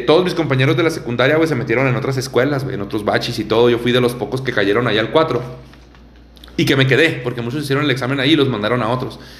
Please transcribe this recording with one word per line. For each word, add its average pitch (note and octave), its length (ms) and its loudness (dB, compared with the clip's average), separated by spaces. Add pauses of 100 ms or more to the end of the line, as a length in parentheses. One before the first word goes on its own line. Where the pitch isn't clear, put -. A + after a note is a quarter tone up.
todos D#3+ 220 4
mis F3 120 -2
compañeros C3+ 420 0
de E3 60 0
la D#3+ 80 2
secundaria, B2+ 460 0
güey, D#3+ 100 2
se D3+ 80 -2
metieron A#2 320 0
en C3 80 0
otras C3 220 -2
escuelas, C3 460 0
güey, G2 120 -6
en G2 60 -6
otros G2+ 220 -6
bachis A2+ 360 -2
y G#2 60 -4
todo. A#2+ 260 4
Yo A#2 80 0
fui A#2+ 120 0
de B2 100 2
los B2 120 0
pocos A2 280 -6
que C3 120 -4
cayeron G#2 340 2
ahí G#2+ 120 0
al A2+ 100 -2
cuatro D3+ 320 0 (1120)
y D#3+ 100 2
que C#3+ 100 2
me C3 120 4
quedé, C3 220 4 (140)
porque A#2 180 -6
muchos B2+ 220 -6
hicieron C#3 220 -2
el C#3+ 60 2
examen C3 280 -2
ahí C3+ 140 2
y - 20 6
los C3+ 140 2
mandaron A2+ 320 0
a A2 80 -2
otros. B2+ 300 -4 (200)